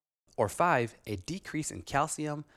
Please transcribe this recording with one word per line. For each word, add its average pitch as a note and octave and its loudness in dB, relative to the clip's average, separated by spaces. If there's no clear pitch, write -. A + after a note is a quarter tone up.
Or - 4
five, D3 4
a G#2+ -2
decrease D3+ -6
in F2+ -8
calcium, D3+ -2